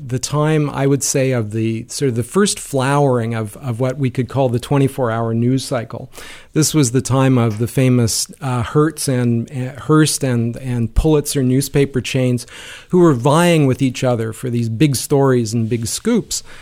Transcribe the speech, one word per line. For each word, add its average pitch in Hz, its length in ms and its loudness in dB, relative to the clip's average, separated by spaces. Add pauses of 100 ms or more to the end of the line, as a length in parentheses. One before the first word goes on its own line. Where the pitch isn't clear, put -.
the 123 140 -4
time, 151 500 0
I 135 180 0
would 139 160 2
say, 131 280 0
of 110 200 -2
the 113 360 -4
sort 139 220 -2
of 113 60 -2
the 120 80 -2
first - 360 0
flowering 131 760 0
of, 110 240 -6
of 120 220 -6
what 131 180 -2
we 135 120 0
could 123 180 -4
call 131 220 0
the 117 100 0
twenty-four 135 500 0
hour 113 240 -2
news 123 300 0
cycle. 120 480 -8 (400)
This 156 220 0
was 139 180 2
the 131 100 2
time 131 360 2
of 113 220 0
the 117 80 0
famous, 123 640 0 (120)
uh, 123 220 -4
Hertz 156 440 0
and, 123 440 0
uh, 127 300 -8
Hearst 156 420 2
and, 117 340 0
and 120 360 -4
Pulitzer 147 500 0
newspaper 139 580 0
chains 123 460 -2 (420)
who 180 100 4
were 165 140 6
vying 151 540 4
with 127 160 0
each 127 200 -2
other 113 300 0
for - 160 -8
these 117 180 -2
big 120 280 2
stories 127 580 2
and 113 160 0
big 117 160 -2
scoops. - 560 -2 (200)